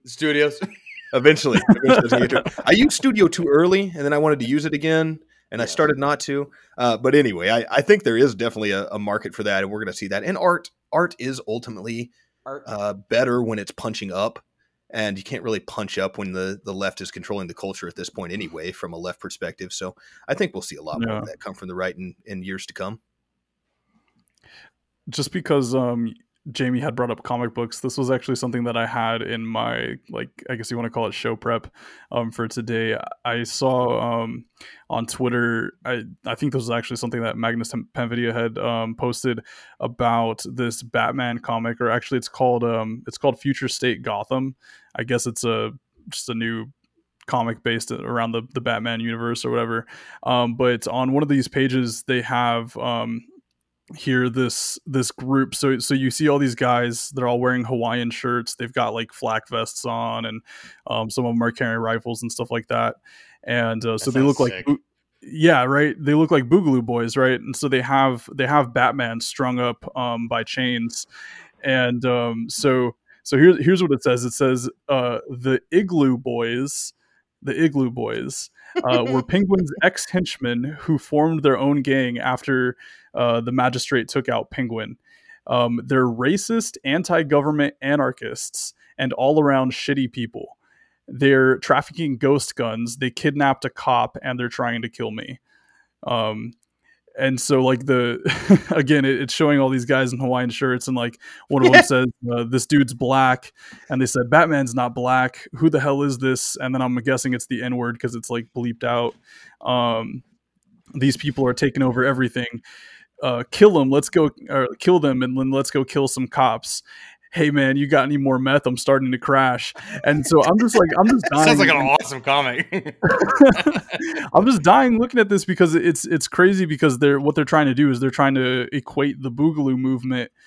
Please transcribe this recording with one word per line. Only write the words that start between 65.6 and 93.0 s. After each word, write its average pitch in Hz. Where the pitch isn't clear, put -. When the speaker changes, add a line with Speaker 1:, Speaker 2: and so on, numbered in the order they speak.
Speaker 3:
right. 143
They 147
look 156
like 147
Boogaloo 135
Boys, 117
right? 131
And 127
so 147
they 127
have, 135
they 135
have 131
Batman 120
strung 127
up, 120
um, 120
by 113
chains. 120
And, 127
um, 117
so, 127
so -
here's, 170
here's 175
what 165
it 135
says. 123
It 123
says, 131
uh, 123
"The 131
Igloo 165
Boys, 120
the 135
Igloo 139
Boys, 117
uh, 123
were 131
Speaker 1:
<laughs> -
Speaker 3:
Penguin's 185
ex-henchmen 131
who 151
formed 156
their 139
own 139
gang 127
after, 127
uh, 117
the 120
magistrate 127
took -
out 117
Penguin. 113
Um, 120
they're 131
racist, 170
anti-government 151
anarchists, 131
and 131
all-around 139
shitty 135
people. -
They're 131
trafficking 143
ghost 139
guns. 117
They 131